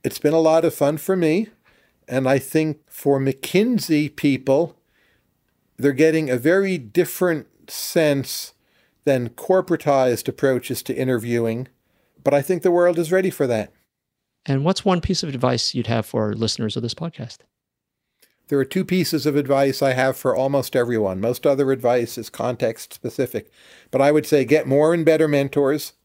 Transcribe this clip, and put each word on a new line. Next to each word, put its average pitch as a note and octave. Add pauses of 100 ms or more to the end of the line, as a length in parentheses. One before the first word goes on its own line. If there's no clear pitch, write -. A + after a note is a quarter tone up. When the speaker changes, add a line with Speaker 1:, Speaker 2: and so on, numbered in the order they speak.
Speaker 1:
It's -
been D3+
a E3
lot D#3+
of E3
fun D3+
for F#3+
me. F3 (580)
And C3
I C#3
think D#3
for C#3
McKinsey D3+
people, C#3 (1000)
they're C3+
getting D#3
a B2+
very F#3
different D#3+ (220)
sense - (520)
than B2+
corporatized C#3+
approaches C3
to -
interviewing. A#2+ (540)
But C#3
I C#3+
think F3+
the F#3
world F3
is D#3+
ready F#3
for C#3+
that. G#2+ (760)
Speaker 2:
And C#3
what's F#3
one F3+
piece F3+
of D#3+
advice B2
you'd A#2+
have A2+
for G#2+
listeners A2
of A2+
this A#2
podcast? - (1080)
Speaker 1:
There C#3+
are C3+
two F#3
pieces E3
of D3
advice C#3
I C3+
have C3
for B2
almost C3+
everyone. A2
Most A2+
other C3+
advice A#2+
is A2
context A#2
specific. - (400)
But B2+
I D3
would D3+
say C#3
get C3+
more D3
and E3+
better D#3
mentors C#3+ (100)